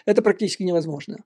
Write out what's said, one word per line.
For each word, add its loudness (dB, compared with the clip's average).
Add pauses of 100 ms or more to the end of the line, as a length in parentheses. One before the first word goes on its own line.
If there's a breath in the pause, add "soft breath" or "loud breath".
это 4
практически 0
невозможно. -4